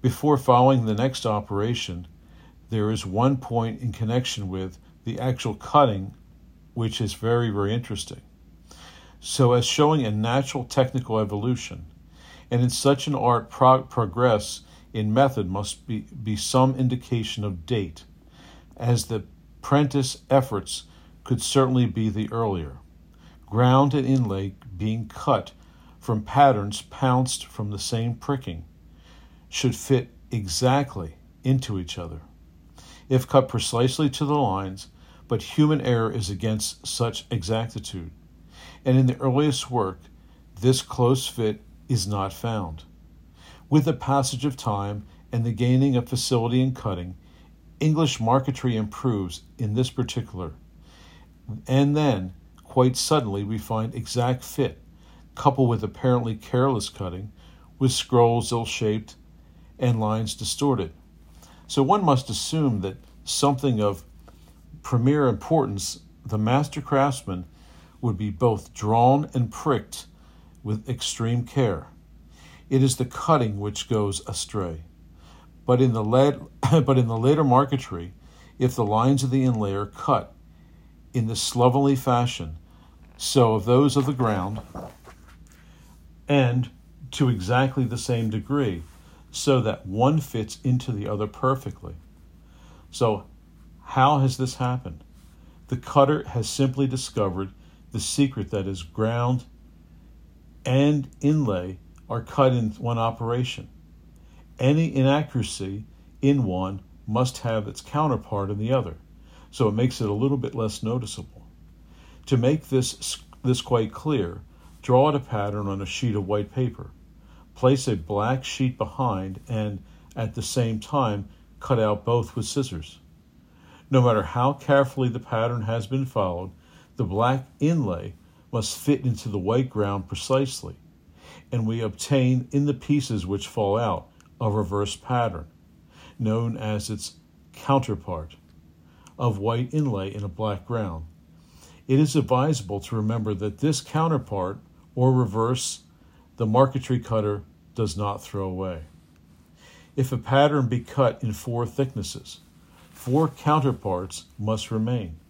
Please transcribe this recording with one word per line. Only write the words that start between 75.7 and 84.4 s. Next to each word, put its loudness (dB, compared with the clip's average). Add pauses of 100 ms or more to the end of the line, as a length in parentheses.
in 4
the -2
led, 4 (120)
<coughs> -20
but 4
in 2
the -2
later 4
marquetry, 2 (460)
if 2
the 0
lines 4
of -2
the 2
inlay 0
are -4
cut -2 (800)
in 0
this -4
slovenly 4
fashion, -2 (640)
so 4
of 0
those 6
of 2
the -2
ground, -2 (1700)